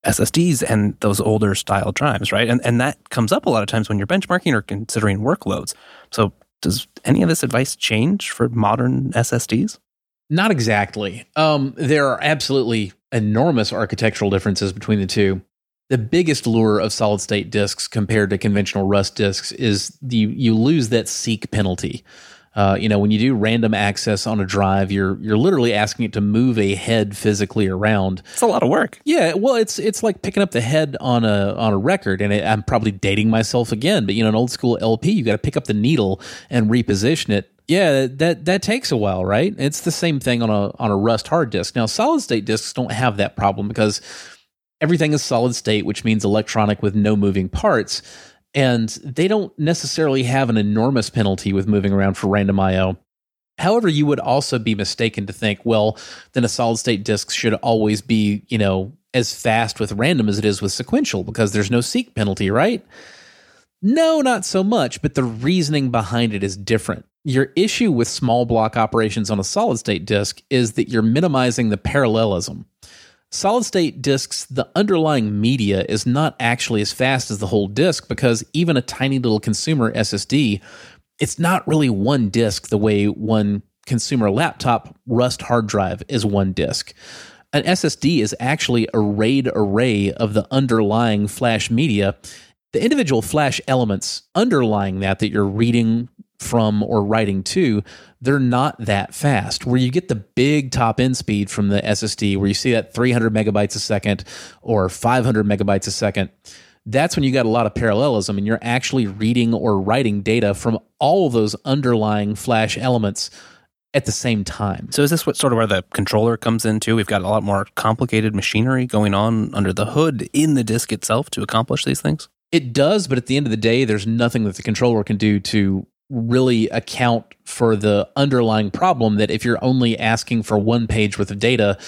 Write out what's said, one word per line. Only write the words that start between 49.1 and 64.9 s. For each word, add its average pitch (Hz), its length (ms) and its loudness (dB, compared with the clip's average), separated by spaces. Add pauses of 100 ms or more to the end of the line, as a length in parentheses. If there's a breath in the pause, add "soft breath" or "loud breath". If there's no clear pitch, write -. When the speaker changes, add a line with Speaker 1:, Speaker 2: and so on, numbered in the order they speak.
Speaker 2:
don't 208 320 -2
necessarily 147 640 0
have 127 260 2
an 113 60 2
enormous 110 540 0
penalty 98 420 0
with 95 160 0
moving 101 240 2
around 98 220 2
for - 140 -4
random 98 300 2
I 95 220 2
O. 92 160 0 (640)
However, 208 320 2
you 147 160 2
would 143 160 2
also 135 360 0
be 110 180 0
mistaken 104 500 -4
to 95 80 -10
think, 104 320 -2
"Well, 110 320 2 (340 loud breath)
then 123 140 0
a - 20 0
solid 117 300 0
state 107 260 -2
disk 107 280 -2
should 110 240 0
always 107 460 0
be, 104 460 0
you 117 100 -2
know, 98 360 0 (200)
as 123 200 0
fast 113 480 0
with 107 100 -4
random 120 380 0
as 101 100 0
it 107 60 -2
is 98 160 0
with 98 100 -2
sequential 226 540 -2
because 107 260 0
there's 104 180 0
no 120 120 2
seek - 340 -4
penalty," 110 340 -2
right? 170 320 2 (1000 loud breath)
No, 311 400 2
not 247 240 0
so 190 180 0
much, 196 380 0